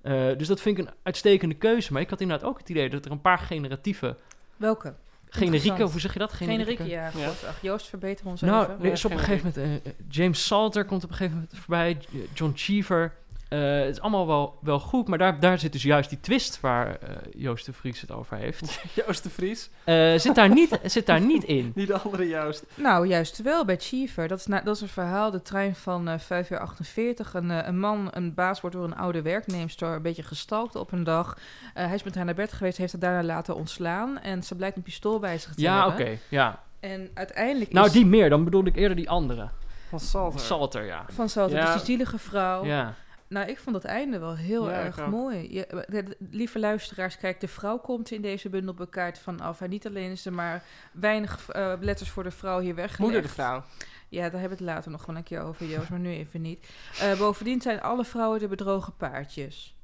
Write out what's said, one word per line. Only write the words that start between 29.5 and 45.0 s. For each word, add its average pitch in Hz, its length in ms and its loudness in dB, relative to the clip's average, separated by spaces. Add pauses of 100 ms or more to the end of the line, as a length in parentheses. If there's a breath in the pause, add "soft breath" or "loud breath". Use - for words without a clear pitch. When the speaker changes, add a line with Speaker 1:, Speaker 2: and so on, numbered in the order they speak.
Speaker 2:
een 156 60 -8
beetje 165 220 -6
gestalkt 220 520 -6
op - 160 -6
een 175 120 -2
dag. 165 340 0 (360 loud breath)
Eh, 180 120 -4
hij 175 100 -2
is 202 80 -4
met 190 120 -8
haar 180 100 -2
naar 175 100 -2
bed 202 180 -4
geweest, 185 240 -2
heeft 180 140 -2
haar 175 100 -8
daarna 180 220 2
laten 165 320 -4
ontslaan. 185 640 -4
En 185 240 -6
ze - 120 -8
blijkt 190 220 -4
een 180 60 -8
pistool 214 360 -2
bij 180 180 -2
zich 156 180 -10
te 147 60 -2
Speaker 1:
Ja, 190 280 6
Speaker 2:
hebben. 147 180 0
Speaker 1:
oké, 110 100 -6 (120)
ja. 131 340 2 (160)
Speaker 2:
En 190 340 -10
uiteindelijk 226 580 -2
Speaker 1:
Nou, 185 160 10
Speaker 2:
is 175 60 10
Speaker 1:
die 233 120 12
meer, 185 240 10
dan 147 140 8
bedoelde 185 260 4
ik - 60 6
eerder 190 220 4
die 160 120 -4
andere. 127 400 0 (400 soft breath)
Speaker 3:
Van 165 100 -6
Salter. 156 400 0
Speaker 1:
Salter, 127 460 -2
ja. 85 240 -8
Speaker 2:
Van 214 200 -2
Salter, 185 280 2
Speaker 3:
Ja. 160 80 6
Speaker 2:
dus 165 100 4
die - 100 -2
zielige 240 320 0
vrouw. 185 480 -2
Speaker 1:
Ja. 135 280 -2 (340 soft breath)
Speaker 2:
Nou, 196 220 -4
ik 269 100 -10
vond 233 160 -4
het 180 100 -6
einde 240 340 -4
wel 165 160 -6
heel 202 340 -2
Speaker 3:
Ja, 180 60 -4
Speaker 2:
erg 180 220 -4
Speaker 3:
ik 151 60 -8